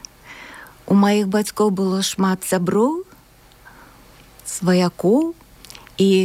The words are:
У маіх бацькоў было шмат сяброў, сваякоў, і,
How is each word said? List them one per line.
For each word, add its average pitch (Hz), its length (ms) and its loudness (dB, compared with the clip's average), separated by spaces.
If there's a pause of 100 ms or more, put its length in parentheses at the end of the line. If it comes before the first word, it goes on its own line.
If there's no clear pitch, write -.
(880)
У 196 80 4
маіх 202 320 2
бацькоў 208 420 -2
было 190 320 -2
шмат 190 460 -2
сяброў, 208 560 0 (1400)
сваякоў, 185 880 0 (640)
і, 196 100 4 (140)